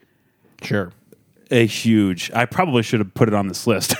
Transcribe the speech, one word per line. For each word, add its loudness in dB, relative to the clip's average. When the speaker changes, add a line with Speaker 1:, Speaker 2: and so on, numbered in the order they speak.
Speaker 1:
Sure. -4
Speaker 2:
a 4
huge, 0
I 0
probably 0
should -2
have -4
put 2
it 0
on 0
this -8
list. 0